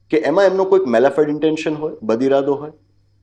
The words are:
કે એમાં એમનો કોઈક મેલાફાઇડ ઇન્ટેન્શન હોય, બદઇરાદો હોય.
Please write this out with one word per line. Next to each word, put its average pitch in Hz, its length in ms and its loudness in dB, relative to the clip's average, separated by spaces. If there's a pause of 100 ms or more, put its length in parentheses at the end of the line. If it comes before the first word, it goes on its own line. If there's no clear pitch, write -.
કે 156 80 0
એમાં 170 280 2
એમનો 190 200 0
કોઈક 190 180 2
મેલાફાઇડ 135 460 2
ઇન્ટેન્શન 156 440 -2
હોય, 151 300 -8
બદઇરાદો 135 500 0
હોય. 147 180 -8 (520)